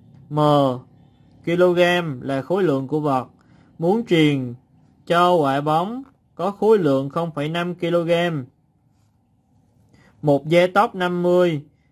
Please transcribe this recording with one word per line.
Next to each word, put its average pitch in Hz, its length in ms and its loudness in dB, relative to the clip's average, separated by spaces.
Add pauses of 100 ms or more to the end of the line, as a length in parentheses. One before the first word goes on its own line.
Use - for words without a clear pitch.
(300)
M, 147 100 -2 (1080)
kg 175 340 2 (420)
là 135 200 -4
khối 185 220 -2
lượng 135 240 0
của 151 120 -4
vật. 139 280 -2 (520)
Muốn 208 260 -2
truyền 147 480 0 (520)
cho 175 300 4
quả 143 260 0
bóng 180 420 -2 (320)
có 185 160 -6
khối 208 260 2
lượng 139 320 0
không 165 220 -6
phẩy 147 180 -6
năm 175 240 -6
ki-lô-gam, 170 720 -2 (1800)
một 147 260 0
dây 170 200 2
tốc 202 280 0
năm 180 280 -2
mươi 175 400 0 (280)